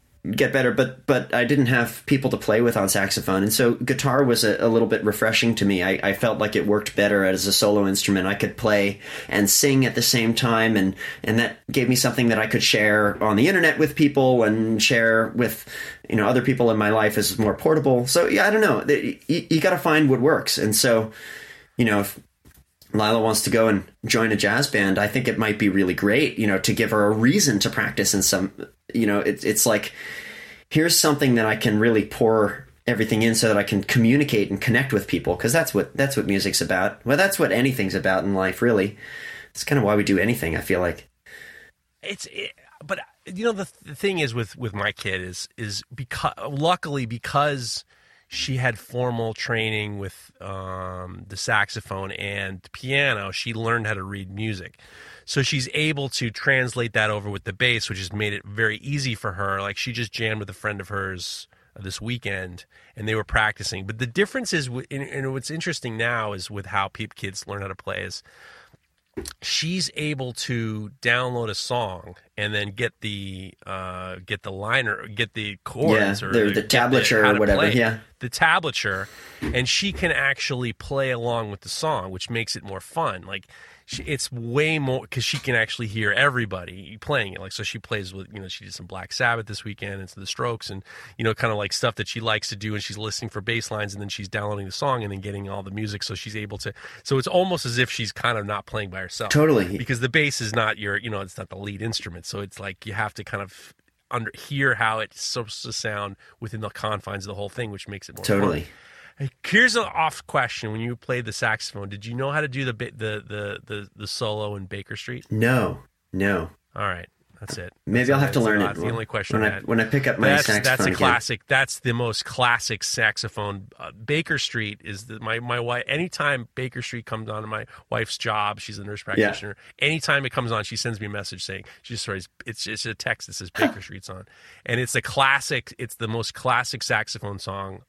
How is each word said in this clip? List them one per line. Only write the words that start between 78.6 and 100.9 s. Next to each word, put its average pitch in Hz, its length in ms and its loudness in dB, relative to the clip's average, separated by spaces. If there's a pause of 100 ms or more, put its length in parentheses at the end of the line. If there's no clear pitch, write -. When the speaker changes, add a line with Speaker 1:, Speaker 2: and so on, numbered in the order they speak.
Speaker 2:
and 127 280 0
she 196 220 0
can 170 200 0
actually 135 640 -2
play 135 380 -2
along 117 400 -2
with 98 100 -12
the 107 80 -16
song, 117 400 -2
which 92 200 -8
makes 117 260 -4
it - 80 -12
more 95 180 -10
fun. 117 400 -4
Like, 95 260 -12 (380)
she, - 180 -10
it's - 280 -4
way 135 480 0
more, 131 280 -2
'cause - 180 -4
she - 120 -2
can 123 180 0
actually 113 320 0
hear 104 260 0
everybody 98 880 -2
playing 110 320 -2
it. 92 80 -12
Like, 95 100 -12
so 110 120 -10
she 107 160 -8
plays 98 340 -8
with, 95 200 -12
you 104 60 -12
know, 95 80 -12
she - 160 -12
did 95 100 -16
some 90 120 -14
Black 92 260 -12
Sabbath 117 340 0
this - 200 -10
weekend 98 340 -10
and 95 100 -14
some 98 140 -16
The 92 40 -12
Strokes 120 420 -6
and, 95 160 -12 (320)
you 113 80 -4
know, 110 80 2
kinda, 110 200 0
like, 104 200 -4
stuff 120 220 0
that 110 120 -6
she 113 140 -8
likes 107 260 -2
to 110 80 -8
do, 107 200 -6
and 101 80 -6
she's 98 140 -10
listening 107 320 -8
for 104 120 -8
bass 113 280 -4
lines, 104 240 -4
and 101 80 -10
then 98 60 -8
she's 95 220 -10
downloading 104 360 -6
the 92 60 -12
song 131 320 -2
and 101 80 -6
then 98 80 -8
getting 101 300 -8
all 98 140 -8
the 98 60 -14
music, 104 320 -6
so 98 140 -8
she's 107 200 -12
able 104 240 -8
to, - 140 -8 (300)
so 135 140 0
it's 131 100 0
almost 180 380 0
as 120 120 -2
if 123 140 2
she's 107 220 -6
kind 117 240 -2
of 101 80 -4
not 104 200 -6
playing 104 240 -8
by 95 120 -10
herself. 98 300 -8
Speaker 1:
Totally. 127 460 4
Speaker 2:
Because 120 220 -4
the 123 100 -2
bass 147 300 0
is 107 160 -4
not 110 220 0
your, 101 200 -4